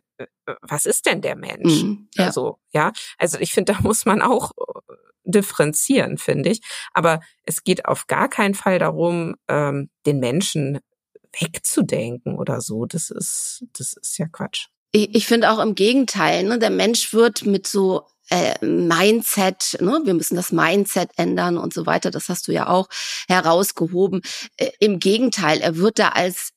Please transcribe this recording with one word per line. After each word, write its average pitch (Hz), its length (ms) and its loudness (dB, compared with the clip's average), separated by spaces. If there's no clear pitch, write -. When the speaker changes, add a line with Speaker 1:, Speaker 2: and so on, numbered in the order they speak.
Speaker 1:
w-, - 440 -14
was - 240 -6
ist - 200 0
denn 214 160 0
der 139 140 -6
Mensch? - 480 2
Speaker 2:
Mhm, 202 320 -6
ja. 185 100 2
Speaker 1:
Also, 131 340 -4
ja, 156 200 0
also 165 220 -2
ich - 140 -4
finde, 208 200 2
da - 80 -4
muss - 240 0
man 208 160 4
auch, 247 300 2
äh, - 420 -12
differenzieren, 185 920 2
finde 147 320 0
ich. 226 100 0
Aber 160 280 2
es - 200 -6
geht - 220 0
auf - 220 -2
gar - 200 2
keinen 196 280 0
Fall 190 220 0
darum, 165 580 -2
ähm, 143 420 -2
den 143 140 2
Menschen 139 600 -2
wegzudenken 127 960 -4
oder 123 220 -4
so. 113 260 -6
Das - 240 -6
ist, - 560 -8
das - 160 -8
ist - 240 -10
ja 160 100 -4
Quatsch. - 400 -10
Speaker 2:
Ich, 214 240 2
ich 220 100 2
finde 233 240 4
auch 220 100 2
im 202 160 0
Gegenteil, 190 680 2
ne, 226 160 0
der 214 120 2
Mensch 196 420 0
wird 226 320 4
mit 196 220 0
so, 190 380 0
äh, 175 240 0
Mindset, 190 1160 0
ne, 254 240 2
wir 190 80 2
müssen 165 220 0
das 175 160 -4
Mindset 175 680 2
ändern 175 400 0
und - 160 -6
so 170 120 -6
weiter, 180 260 0
das - 180 -8
hast - 180 -2
du 160 40 -2
ja 160 160 -2
auch 185 200 2
herausgehoben. 180 920 2
Äh, - 220 -2
im 196 200 4
Gegenteil, 196 600 2
er 160 180 0
wird 214 220 2
da 190 100 4
als - 480 -2